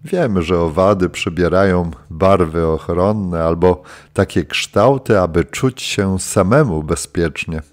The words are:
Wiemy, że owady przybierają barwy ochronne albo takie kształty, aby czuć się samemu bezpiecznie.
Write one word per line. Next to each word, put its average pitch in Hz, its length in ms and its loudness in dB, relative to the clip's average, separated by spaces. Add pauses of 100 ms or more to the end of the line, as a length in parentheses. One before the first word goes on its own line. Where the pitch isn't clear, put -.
Wiemy, 123 380 -2
że 85 180 0
owady 90 480 2
przybierają 87 800 0 (200)
barwy 82 560 2
ochronne 87 760 -2
albo 85 380 2 (320)
takie 95 300 0
kształty, 113 760 0
aby 87 240 0
czuć - 380 -6
się 95 360 -2
samemu 98 640 0
bezpiecznie. 80 800 -6 (100)